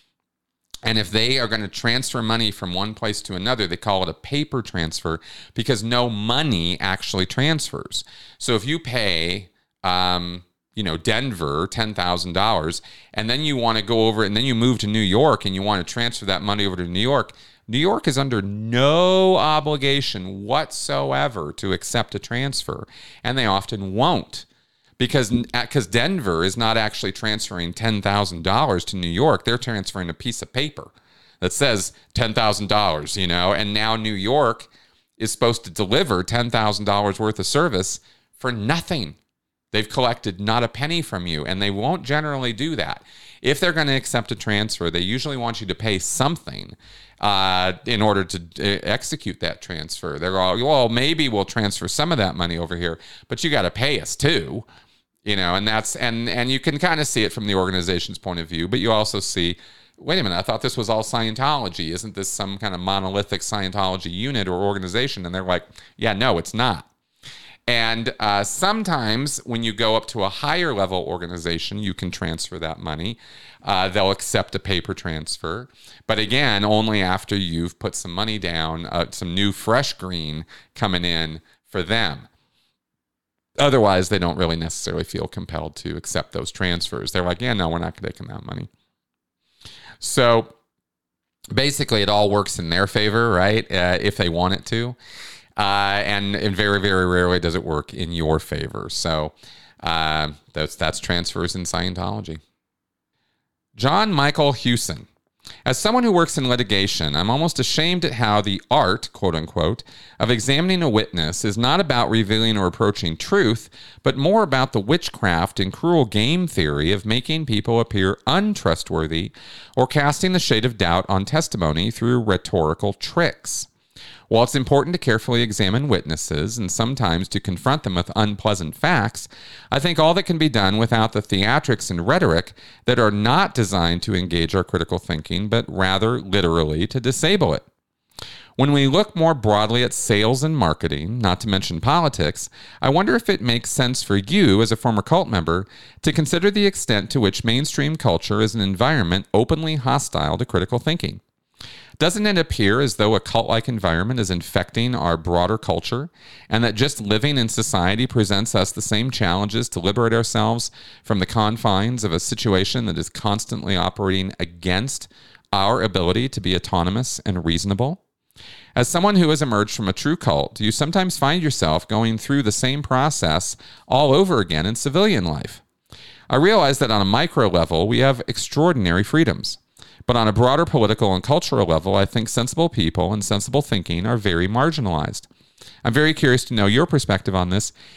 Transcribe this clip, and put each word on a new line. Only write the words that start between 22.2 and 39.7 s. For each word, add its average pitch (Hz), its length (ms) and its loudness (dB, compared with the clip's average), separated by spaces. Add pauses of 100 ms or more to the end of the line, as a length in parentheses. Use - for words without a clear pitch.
and 131 140 -2
they 131 80 2
often 95 480 0
won't. 127 540 0 (520)
Because, 123 340 0 (220)
uh, 120 100 0
'cause - 220 0
Denver 117 580 0
is 98 140 -2
not 113 180 2
actually 107 360 -2
transferring 95 600 -6
ten 107 300 -2
thousand 98 420 0
dollars 104 400 2
to - 140 -8
New 87 100 -4
York. 104 380 2
They're 117 100 0
transferring 98 540 -6
a - 40 -6
piece - 280 -8
of - 100 -16
paper - 380 -6 (500)
that 92 140 -2
says 117 400 0 (180)
ten 113 220 0
thousand 104 320 0
dollars, 90 500 0
you 95 100 -2
know, 87 280 2
and 104 180 -2
now 110 240 0
New 110 160 -4
York 110 560 0 (480)
is 107 160 -4
supposed 117 320 0
to 104 60 -14
deliver 110 520 0
ten 120 280 -2
thousand 107 340 0
dollars 101 340 0
worth 107 200 -2
of 92 80 -4
service 135 540 0 (380)
for 127 140 -4
nothing. 120 640 -4 (580)